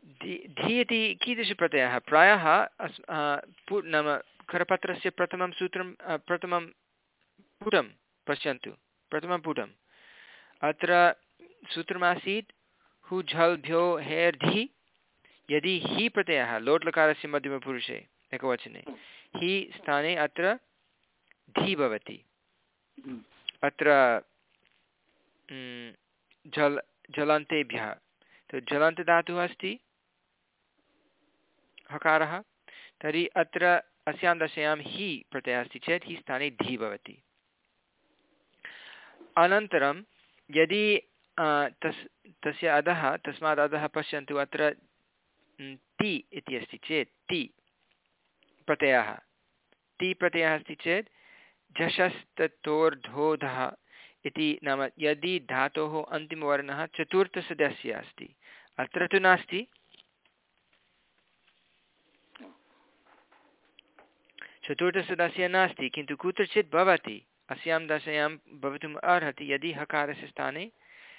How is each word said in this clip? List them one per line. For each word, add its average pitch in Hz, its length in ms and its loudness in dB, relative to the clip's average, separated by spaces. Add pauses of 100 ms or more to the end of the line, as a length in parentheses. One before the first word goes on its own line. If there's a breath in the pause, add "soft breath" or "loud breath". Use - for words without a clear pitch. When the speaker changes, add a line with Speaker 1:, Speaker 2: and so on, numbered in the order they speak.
Speaker 1:
धि, 165 440 -12
धि 214 320 0
इति 220 340 2
कीदृशप्रत्ययः? 175 840 0
प्रायः 175 640 6
अस्-, - 440 -10
अ, 147 380 -2 (220)
पु-, 196 160 -4
नाम 151 360 0 (280)
करपत्रस्य 180 640 -2
प्रथमं 180 400 -2
सूत्रं, 180 440 -6
अ, 170 220 -6
प्रथमं 175 540 -4 (720)
पुटं 196 480 0 (380)
पश्यन्तु, 131 500 -6 (340)
प्रथमं 170 300 -4
पुटम्। 147 300 -4 (920 loud breath)
अत्र 175 520 4 (600)
सूत्रमासीत् 180 760 -2 (580)
हु 185 120 -4
झल् 165 340 4
भ्यो 165 400 2
हेर् 156 400 0
धि। 185 320 0 (840 soft breath)
यदि 156 280 0
हि 208 300 -2
प्रत्ययः 131 500 0
लोट् 147 280 2
लकारस्य 156 420 2
मध्यमपुरुषे 135 760 -6 (280)
एकवचने, 120 500 -6 (520 loud breath)
हि 185 400 -2
स्थाने 151 400 0
अत्र 170 420 0 (920)
धि 185 260 0
भवति। 107 480 -2 (840)
Speaker 2:
हम्म। 247 180 -12 (380)
Speaker 1:
अत्र, 139 580 4 (1300)
उम्, 123 400 -14 (540)
जल-, 143 340 2 (300)
जलन्तेभ्यः, 147 840 -2 (540 soft breath)
तो 135 100 -6
जलन्तधातुः 165 840 2
अस्ति 190 360 -8 (2000)
हकारः, 156 520 2 (580 loud breath)
तर्हि 156 260 -2
अत्र 175 560 2 (260)
अस्यां 165 300 2
दशायां 151 420 -2
हि 170 500 -8
प्रत्ययः 123 300 -2
अस्ति 120 180 -10
चेत् 170 280 -2
हि 170 100 -12
स्थाने 139 340 -4
धि 127 260 -4
भवति। 107 460 -8 (2250 loud breath)
अनन्तरं 175 640 2 (460)
यदि, 196 520 4 (360)
अ, 147 300 2
तस्-, - 600 -10 (160)
तस्य 151 220 -2
अधः, 151 480 2
तस्मात् 151 420 -2
अधः 147 280 0
पश्यन्तु, 147 500 -6
अत्र, 147 400 0 (840)
उम्, 135 160 -14
ति 180 560 -4
इति - 240 -8
अस्ति 117 200 -10
चेत्, 151 340 -4 (180)
ति 165 220 -4 (1160)
प्रत्ययः, 127 520 2 (800)
ति 185 160 0
प्रत्ययः 165 440 0
अस्ति 151 160 -12
चेत् 180 340 -2 (720 soft breath)
झषस्ततोर्धोधः 151 1900 0 (520 loud breath)
इति, 151 400 -2
नाम 139 240 0 (100)
यदि 151 420 0
धातोः 151 640 -2
अन्तिमवर्णः 151 840 -2
चतुर्थसदस्य 165 1080 0
अस्ति, - 420 -12 (440 loud breath)
अत्र 170 280 -2
तु 196 120 4
नास्ति, 185 480 4 (4000 loud breath)
चतुर्थसदस्य 175 840 0
नास्ति, 180 400 0
किन्तु 143 280 -8
कुत्रचित् 180 560 -2
भवति, 160 540 2 (220)
अस्यां 160 380 -4
दशायां 151 500 -2
भवितुम् 143 600 -10
अर्हति, 147 560 0
यदि 143 200 -2
हकारस्य 147 540 -4
स्थाने 143 460 -8 (460 loud breath)